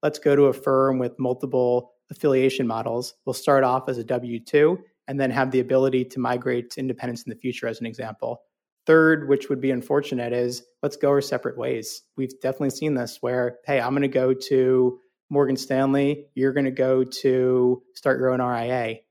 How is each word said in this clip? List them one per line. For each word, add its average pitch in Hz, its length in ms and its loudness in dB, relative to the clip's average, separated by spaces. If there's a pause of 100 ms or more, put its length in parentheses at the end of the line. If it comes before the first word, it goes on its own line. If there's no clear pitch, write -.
"Let's 151 160 -2
go 143 160 2
to 143 120 6
a 131 60 4
firm 131 460 2
with 123 200 -4
multiple 123 720 0 (180)
affiliation 131 560 2
models. 117 480 -6 (100)
We'll 120 100 -4
start 139 280 2
off 127 260 0
as 127 100 -4
a 113 60 -6
W 120 360 -4
two 156 400 2 (260)
and 139 140 -6
then 131 100 0
have 131 220 -2
the 127 80 2
ability 131 460 2
to 127 120 -12
migrate 123 520 -4
to - 100 -12
independence 123 420 -8
in - 80 -14
the 110 60 -12
future," 123 320 -6
as 113 100 -8
an 120 80 -8
example. 113 560 -10 (440)
Third, 160 440 6
which 139 180 2
would 135 140 -2
be 135 80 0
unfortunate, 123 640 -2
is 123 280 -4 (200)
let's 147 160 -4
go 143 100 2
our 139 140 4
separate 127 340 -6
ways. 120 460 -8 (160)
We've 131 240 -8
definitely 135 260 -4
seen 151 240 -4
this 120 300 -6
where, 123 420 -2
"Hey, 135 160 0
I'm 123 140 -2
gonna 139 140 0
go 131 260 2
to 127 680 2 (300)
Morgan 139 260 2
Stanley, 139 760 0
you're 131 180 0
gonna 135 180 0
go 131 320 2
to 127 800 2 (120)
start 135 240 0
your 127 100 0
own 127 140 0
R 123 100 -2
I 117 120 -4
A 117 460 -4